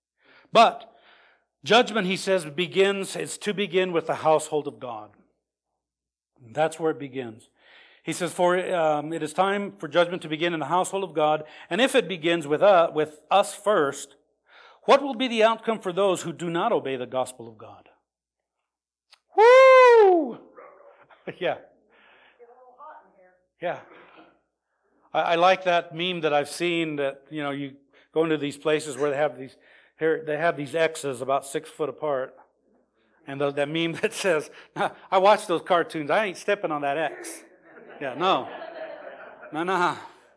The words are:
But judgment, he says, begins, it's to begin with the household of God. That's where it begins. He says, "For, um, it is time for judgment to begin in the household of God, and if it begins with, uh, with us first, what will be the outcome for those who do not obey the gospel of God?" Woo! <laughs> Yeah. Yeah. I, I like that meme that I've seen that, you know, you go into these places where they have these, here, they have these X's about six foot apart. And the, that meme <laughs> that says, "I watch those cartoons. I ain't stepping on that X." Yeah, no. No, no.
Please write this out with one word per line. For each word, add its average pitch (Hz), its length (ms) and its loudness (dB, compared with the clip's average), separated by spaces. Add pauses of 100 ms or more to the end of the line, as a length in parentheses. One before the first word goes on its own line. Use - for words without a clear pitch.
(520)
But - 420 2 (720)
judgment, 214 440 2
he 185 100 -2
says, 190 280 -2
begins, 180 720 -2
it's 160 240 -8
to 208 140 -4
begin 185 380 -2
with 165 160 -2
the 147 80 -2
household 151 520 0
of 117 120 -14
God. 110 320 -14 (1400)
That's 156 280 -2
where 160 120 -2
it 131 80 -6
begins. 123 500 -14 (540)
He 165 100 -8
says, 165 180 -6
"For, 180 260 2 (160)
um, 156 380 -2
it 160 120 -8
is 151 100 -8
time 196 440 -2
for 160 100 -12
judgment 170 340 0
to 160 80 -12
begin 160 240 -2
in 160 60 -4
the 139 80 -4
household 180 360 -2
of 170 100 -10
God, 151 300 0 (260)
and 185 120 -2
if 269 140 2
it 202 120 2
begins 170 400 -2
with, 143 140 0
uh, 180 320 6
with 151 260 -4 (120)
us 196 240 2
first, 160 600 -2 (680)
what 277 180 6
will 269 140 -8
be 254 120 -2
the 226 160 2
outcome 220 360 2
for 190 120 -6
those 185 300 2
who 170 100 -8
do 160 180 -8
not 180 220 -2
obey 135 240 -2
the 123 120 -8
gospel 120 400 -6
of 110 100 -20
God?" - 320 -20 (1500)
Woo! 466 1040 8 (880)
<laughs> 151 140 -14
Yeah. 156 180 -2 (2000)
Yeah. 156 180 -6 (1300)
I, 151 60 -2
I 170 160 0
like 185 300 2
that 170 280 0
meme 175 280 -6
that 151 120 -2
I've 143 160 0
seen 170 480 -4
that, 139 320 -6
you 151 140 -10
know, 143 80 -6
you 139 240 -10 (380)
go 156 100 2
into 160 140 -2
these 139 200 -6
places 151 380 -2
where 147 140 -2
they 135 80 -4
have 143 200 -2
these, 131 200 -18 (420)
here, 160 240 -2
they 151 140 -6
have 165 180 0
these 143 200 -8
X's 160 460 -2
about 135 240 -2
six - 240 -8
foot 147 200 -6
apart. 135 460 -6 (920)
And 139 120 -6
the, 143 100 0
that 143 160 -2
meme 165 240 -4
<laughs> - 100 -10
that 160 120 -4
says, 156 360 -2 (600)
"I 190 60 4
watch 202 300 4
those 165 140 -2
cartoons. 160 480 -2
I 202 180 0
ain't 170 100 -10
stepping 202 340 -4
on 147 100 -4
that 143 160 -2
X." - 460 -8 (560)
Yeah, 131 140 -8
no. 156 340 0 (1040)
No, 156 120 -6
no. 175 340 -2 (400)